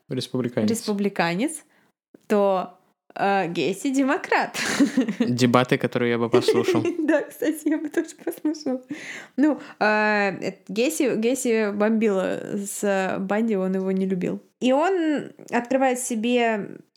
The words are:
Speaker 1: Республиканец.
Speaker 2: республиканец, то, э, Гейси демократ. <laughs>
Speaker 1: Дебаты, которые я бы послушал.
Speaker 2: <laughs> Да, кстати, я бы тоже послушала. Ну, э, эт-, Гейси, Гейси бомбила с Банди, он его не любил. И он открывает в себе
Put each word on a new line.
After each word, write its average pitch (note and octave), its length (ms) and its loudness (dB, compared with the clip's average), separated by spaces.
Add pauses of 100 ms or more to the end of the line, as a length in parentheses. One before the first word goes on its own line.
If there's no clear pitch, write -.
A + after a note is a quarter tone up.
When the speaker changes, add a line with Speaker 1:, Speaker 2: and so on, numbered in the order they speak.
Speaker 1:
Республиканец. B2 640 -2
Speaker 2:
республиканец, G3+ 920 -2 (640)
то, G3 500 2 (360)
э, G3 340 0
Гейси E3+ 420 -2
демократ. C#4 640 0 (340)
<laughs> A3 300 0
Speaker 1:
Дебаты, B2 580 4
которые A#2+ 340 0
я A#2 60 0
бы A#2 100 0
послушал. - 640 2
Speaker 2:
<laughs> - 160 -4
Да, D4+ 160 4
кстати, - 460 -4
я D4+ 100 2
бы D#4+ 100 -8
тоже D#4+ 200 -4 (160)
послушала. D4+ 580 -4 (540)
Ну, C#4+ 240 2 (180)
э, - 60 0
эт-, G#3 840 0
Гейси, A#3+ 480 0
Гейси A3 560 0
бомбила G#3 680 0 (140)
с G3 680 -2
Банди, G#3 360 0
он F#3 200 0
его F#3+ 160 0
не F#3+ 140 0
любил. F#3+ 340 -2 (200)
И B3+ 120 2
он D#4 580 0 (200)
открывает B3+ 480 0
в B3 80 -8
себе A#3 720 0 (180)